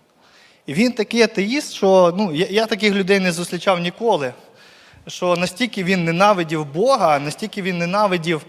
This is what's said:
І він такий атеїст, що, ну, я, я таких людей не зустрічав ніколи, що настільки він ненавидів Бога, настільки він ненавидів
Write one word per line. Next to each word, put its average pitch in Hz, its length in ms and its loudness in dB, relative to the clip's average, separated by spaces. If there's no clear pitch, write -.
І 143 80 -10
він 240 180 2
такий 233 300 -2
атеїст, 220 520 -2
що, 185 440 4
ну, 196 160 -2
я, 165 160 0
я 214 160 0
таких 214 280 0
людей 196 260 2
не 185 120 0
зустрічав 175 480 -2
ніколи, 170 540 -2
що 180 280 0
настільки 185 480 -4
він 180 220 0
ненавидів 165 600 0
Бога, 170 540 2
настільки 170 420 -8
він 180 160 -4
ненавидів 175 720 -2